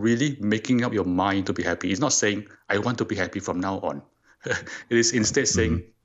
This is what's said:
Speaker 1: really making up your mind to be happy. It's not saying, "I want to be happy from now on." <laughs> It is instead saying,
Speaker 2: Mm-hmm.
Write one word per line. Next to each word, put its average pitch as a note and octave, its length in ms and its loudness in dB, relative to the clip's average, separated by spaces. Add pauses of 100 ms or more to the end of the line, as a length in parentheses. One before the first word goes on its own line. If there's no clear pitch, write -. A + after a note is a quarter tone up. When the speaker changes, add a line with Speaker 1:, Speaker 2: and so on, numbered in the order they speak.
Speaker 1:
really A#2+ 400 2
making A2 420 2
up A#2+ 120 -2
your G2 100 2
mind F#2+ 420 2
to G2 60 -2
be - 100 -4
happy. F2+ 280 -2
It's F#2+ 100 0
not C#3 140 0
saying, G#2 340 0 (220)
"I G2+ 80 2
want A2+ 180 0
to A2 80 0
be G#2+ 100 -4
happy F#2+ 260 -4
from F2+ 200 -4
now F#2+ 200 -2
on." C#2+ 200 -4 (420)
<laughs> - 40 -10 (420)
It A#2 80 2
is A#2 160 4
instead B2 360 2
saying, A2 240 2
Speaker 2:
Mm-hmm. E2+ 180 -2 (140)